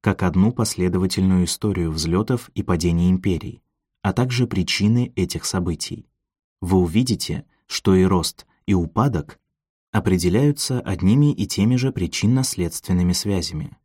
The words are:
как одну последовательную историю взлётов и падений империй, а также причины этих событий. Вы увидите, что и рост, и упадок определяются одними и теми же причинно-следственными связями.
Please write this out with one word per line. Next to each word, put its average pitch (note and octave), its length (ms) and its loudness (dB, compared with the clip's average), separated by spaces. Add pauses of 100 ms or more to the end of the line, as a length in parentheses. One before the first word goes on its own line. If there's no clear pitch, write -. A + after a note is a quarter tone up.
как G2 200 0
одну F#2 300 2
последовательную F#2 920 0
историю F2 440 -2
взлётов F2 640 -2
и - 80 -4
падений E2+ 480 2
империй, F#2 520 -2 (400)
а G2 100 0
также B2 340 0
причины A2 680 0
этих F2+ 300 -4
событий. - 600 -6 (540)
Вы F#2 160 0
увидите, F2+ 720 0 (200)
что - 280 0
и F#2 100 6
рост, F#2 420 -2 (200)
и G2+ 80 2
упадок F2+ 680 -2 (520)
определяются G2+ 880 0
одними A#2 540 2
и G2 140 -2
теми A2+ 300 0
же B2+ 140 0
причинно-следственными F2+ 1200 0
связями. - 720 -4